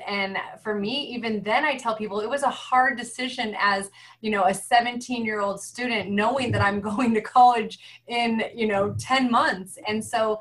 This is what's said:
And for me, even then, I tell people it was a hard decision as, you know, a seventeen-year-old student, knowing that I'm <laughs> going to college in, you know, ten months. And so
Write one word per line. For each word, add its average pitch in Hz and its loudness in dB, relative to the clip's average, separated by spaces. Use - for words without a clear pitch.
And 196 -4
for 214 -4
me, 202 -2
even 226 -4
then, 240 0
I 285 0
tell 226 -2
people 214 -4
it 214 -4
was 277 -2
a 254 2
hard 254 2
decision 240 -6
as, 196 0
you 220 -4
know, 202 2
a 190 6
seventeen-year-old 226 0
student, 220 -4
knowing 233 2
that 208 2
I'm 202 2
<laughs> 208 -4
going 226 2
to 214 0
college 240 6
in, 233 0
you 226 -2
know, 202 0
ten 254 2
months. 233 0
And 220 -2
so 220 -2